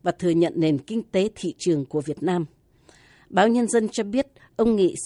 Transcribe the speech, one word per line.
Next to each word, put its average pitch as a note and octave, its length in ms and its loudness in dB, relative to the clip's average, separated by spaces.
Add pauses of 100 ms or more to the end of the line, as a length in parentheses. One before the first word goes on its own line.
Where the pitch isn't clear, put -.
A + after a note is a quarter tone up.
và F3 100 0
thừa F3 180 -2
nhận E3+ 260 2
nền D#3 220 2
kinh G#3+ 240 -6
tế F#3+ 320 0
thị F3 240 -8
trường D3+ 260 0
của D3+ 160 -4
Việt C#3+ 220 -8
Nam. F3 220 -2 (840)
Báo G3+ 180 4
Nhân A#3 200 0
dân A3 200 0
cho A3 160 -4
biết, A3 220 -2 (300)
ông A3+ 200 2
Nghị F#3 180 2 (120)